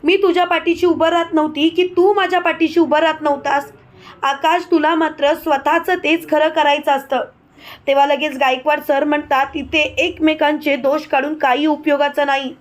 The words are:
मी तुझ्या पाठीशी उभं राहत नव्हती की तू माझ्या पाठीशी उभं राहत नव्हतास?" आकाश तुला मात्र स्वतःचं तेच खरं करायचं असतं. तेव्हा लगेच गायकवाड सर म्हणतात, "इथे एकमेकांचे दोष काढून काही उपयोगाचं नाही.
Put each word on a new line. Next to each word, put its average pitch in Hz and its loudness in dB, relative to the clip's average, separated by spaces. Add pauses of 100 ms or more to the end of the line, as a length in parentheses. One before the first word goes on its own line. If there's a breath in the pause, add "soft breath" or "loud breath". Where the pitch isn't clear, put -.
मी 339 2
तुझ्या 359 2
पाठीशी 339 0
उभं 330 2
राहत 339 -2
नव्हती 302 0
की 339 0
तू 359 2
माझ्या 370 0
पाठीशी 330 0
उभं 302 2
राहत 311 0
नव्हतास?" 285 -2 (520 loud breath)
आकाश 320 0
तुला 311 2
मात्र 302 0
स्वतःचं 330 0
तेच 330 -2
खरं 311 2
करायचं 294 0
असतं. 269 -2 (640 loud breath)
तेव्हा 277 4
लगेच 285 -2
गायकवाड 262 0
सर 285 0
म्हणतात, 294 -2
"इथे 294 -2 (180)
एकमेकांचे 302 0
दोष 277 -2
काढून 285 -2
काही 285 0
उपयोगाचं 294 0
नाही. 269 -4